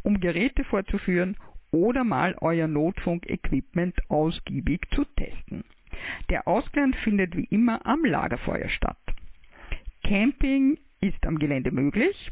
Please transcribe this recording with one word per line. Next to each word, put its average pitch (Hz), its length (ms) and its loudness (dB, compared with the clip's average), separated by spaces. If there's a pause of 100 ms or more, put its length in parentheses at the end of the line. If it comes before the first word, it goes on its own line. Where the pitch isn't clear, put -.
um 208 160 2
Geräte 180 460 0
vorzuführen 190 720 0 (340)
oder 220 320 2
mal 175 380 0
euer 165 260 2
Notfunk-Equipment 170 1300 -2 (100)
ausgiebig - 840 -2
zu 285 120 2
testen. - 600 -4 (680)
Der - 180 0
Ausklang 262 460 2
findet 190 420 0
wie - 140 -4
immer 226 340 2
am 311 180 2
Lagerfeuer - 680 -2
statt. - 260 -2 (1040)
Camping 269 760 4 (240)
ist - 240 0
am 160 120 0
Gelände 143 320 0
möglich. 196 600 0